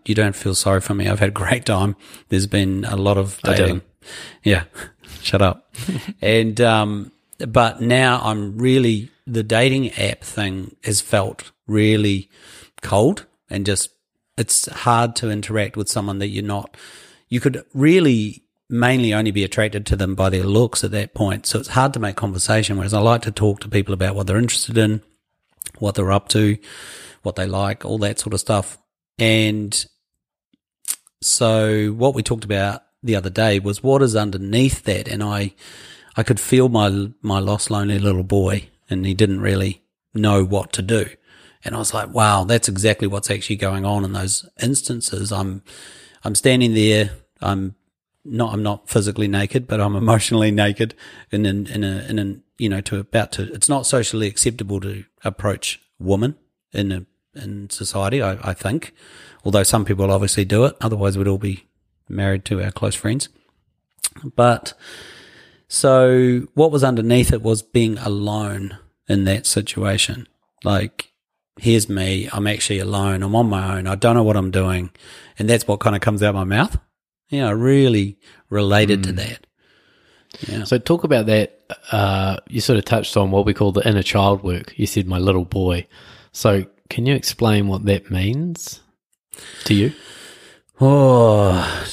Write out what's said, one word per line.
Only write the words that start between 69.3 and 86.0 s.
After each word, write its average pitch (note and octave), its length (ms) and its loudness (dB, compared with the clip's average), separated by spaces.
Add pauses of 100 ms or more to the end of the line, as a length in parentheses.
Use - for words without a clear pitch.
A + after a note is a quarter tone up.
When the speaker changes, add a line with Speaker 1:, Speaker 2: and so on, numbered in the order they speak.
Speaker 1:
situation. G2+ 800 -2 (360)
Like, G2 480 -2 (480)
here's A2+ 300 2
me, F#2+ 420 -2
I'm G#2 160 -2
actually G#2 320 -2
alone, G2 440 -2
I'm G2+ 120 0
on A#2 140 2
my F#2+ 280 -2
own, F#2 100 -6
I F#2+ 80 -4
don't A#2 200 2
know A#2 80 4
what G#2+ 140 2
I'm F#2+ 140 -2
doing. F#2 380 -2 (500)
And G#2+ 100 0
that's A#2 180 2
what G2+ 140 0
kinda G#2 180 2
comes G#2 240 0
out G2+ 120 2
my F#2+ 80 -2
mouth. G#2 340 0 (520)
Yeah, C#3 180 -2
I G#2 40 0
really A#2 640 2 (320)
related G2+ 540 2
to F#2+ 100 -2
Speaker 2:
Mm. - 40 -4
Speaker 1:
that. G#2+ 300 -8 (1000)
Yeah. G2+ 180 -6
Speaker 2:
So B2 120 0
talk E3 280 0
about A#2+ 220 2
that. G#2+ 340 2 (300)
Uh, G2 460 0 (120)
you A2+ 100 -6
sort A2+ 180 2
of G2+ 80 0
touched A2 300 0
on G2 160 2
what G2 140 2
we G#2 80 2
call G2+ 180 2
the G2 160 0
inner G2+ 160 2
child G2 400 2
work. F2+ 340 -6
You A2 80 -2
said, G2+ 220 -2
"My F#2 100 -2
little F#2 280 2
boy." F2+ 420 -2 (460)